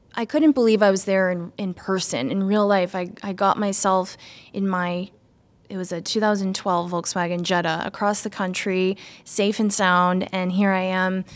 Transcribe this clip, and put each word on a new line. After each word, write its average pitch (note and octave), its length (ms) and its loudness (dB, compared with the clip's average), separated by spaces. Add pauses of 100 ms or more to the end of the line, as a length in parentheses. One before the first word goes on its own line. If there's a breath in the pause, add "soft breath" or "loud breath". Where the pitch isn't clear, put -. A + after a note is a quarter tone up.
(160)
I A#3 80 -2
couldn't D4+ 260 4
believe A3+ 320 4
I G3+ 80 6
was F#3+ 140 0
there F#3+ 260 2
in, F3 260 -6
in F#3 180 -6
person, E3 580 -2
in G3 100 0
real G3+ 240 2
life. G3 300 2
I, F3+ 140 -6 (120)
I G3+ 100 -6
got G3 240 2
myself F#3+ 600 0 (360 loud breath)
in G3 140 -2
my, F3+ 460 -4 (560)
it G3+ 80 -10
was F#3 160 -6
a E3+ 80 -6
two G#3 180 -4
thousand G3+ 380 0
twelve F3 340 -2
Volkswagen F3 520 -2
Jetta E3+ 440 0
across G#3 360 -2
the G#3+ 80 -6
country, F#3 640 -2 (260 loud breath)
safe G#3 380 0
and G#3 120 2
sound, F3+ 640 2
and F#3 160 -2
here G3 220 2
I F#3 100 2
am F#3 420 0 (120)